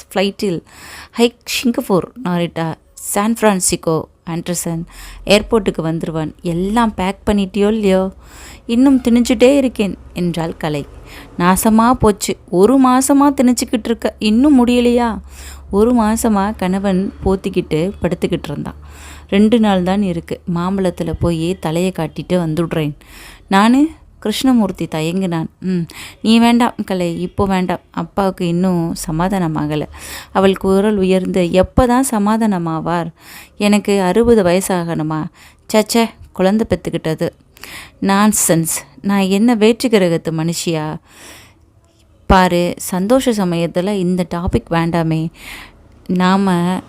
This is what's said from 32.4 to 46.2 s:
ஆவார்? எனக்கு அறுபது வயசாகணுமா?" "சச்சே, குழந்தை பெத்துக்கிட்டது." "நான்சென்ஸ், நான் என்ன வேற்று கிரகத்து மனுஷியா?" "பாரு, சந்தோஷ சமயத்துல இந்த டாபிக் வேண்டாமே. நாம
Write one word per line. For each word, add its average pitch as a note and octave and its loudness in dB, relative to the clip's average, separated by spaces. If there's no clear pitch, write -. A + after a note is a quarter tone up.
ஆவார்? E3 -4
எனக்கு G3+ 2
அறுபது A3 4
வயசாகணுமா?" E3+ -2
"சச்சே, A3+ 2
குழந்தை G#3 0
பெத்துக்கிட்டது." E3 -4
"நான்சென்ஸ், G3 2
நான் G3 0
என்ன G#3+ 2
வேற்று A3+ 2
கிரகத்து E3+ 2
மனுஷியா?" D#3+ -4
"பாரு, F3 2
சந்தோஷ A#3 0
சமயத்துல F3 -2
இந்த F3+ -2
டாபிக் F3 -4
வேண்டாமே. E3 0
நாம F#3 0